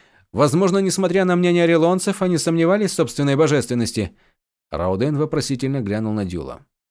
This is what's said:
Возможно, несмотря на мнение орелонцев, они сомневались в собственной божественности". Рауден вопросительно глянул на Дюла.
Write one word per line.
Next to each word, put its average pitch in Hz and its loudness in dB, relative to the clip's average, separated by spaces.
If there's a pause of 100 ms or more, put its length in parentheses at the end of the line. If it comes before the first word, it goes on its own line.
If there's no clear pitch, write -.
(320)
Возможно, 170 2
несмотря 190 0
на 180 2
мнение 175 2
орелонцев, 170 2
они 180 0
сомневались 165 0
в - -8
собственной 143 0
божественности". 123 0 (560)
Рауден 95 -2
вопросительно 139 -2
глянул 107 -2
на 104 -2
Дюла. 80 -10 (260)